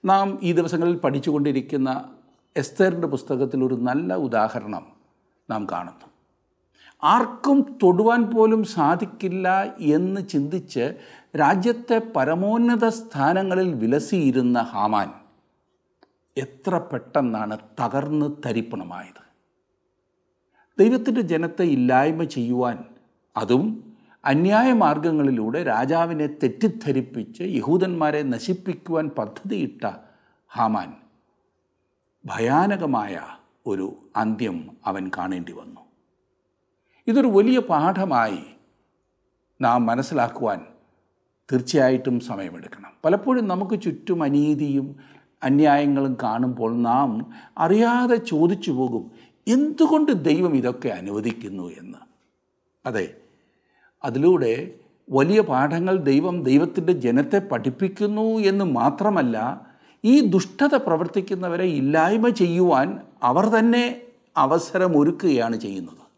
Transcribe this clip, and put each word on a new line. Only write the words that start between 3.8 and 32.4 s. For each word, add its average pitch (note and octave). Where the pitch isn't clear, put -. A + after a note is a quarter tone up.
ഉദാഹരണം A2
നാം G#2+
കാണുന്നു. F2
ആർക്കും A#3
തൊടുവാൻ G#3+
പോലും A3
സാധിക്കില്ല F3+
എന്ന് F#3
ചിന്തിച്ച് C#3+
രാജ്യത്തെ G3
പരമോന്നത G#3
സ്ഥാനങ്ങളിൽ F#3
വിലസിയിരുന്ന B2+
ഹാമാൻ G#2
എത്ര C3+
പെട്ടെന്നാണ് A2
തകർന്ന് D3
തരിപ്പണമായത്. G2+
ദൈവത്തിൻ്റെ A#3
ജനത്തെ E3+
ഇല്ലായ്മ C#3
ചെയ്യുവാൻ, B2
അതും A#2+
അന്യായ F#3+
മാർഗങ്ങളിലൂടെ D3+
രാജാവിനെ D3+
തെറ്റിദ്ധരിപ്പിച്ച് C3
യഹൂദന്മാരെ D#3
നശിപ്പിക്കുവാൻ D#3+
പദ്ധതിയിട്ട C#3+
ഹാമാൻ A2
ഭയാനകമായ B2+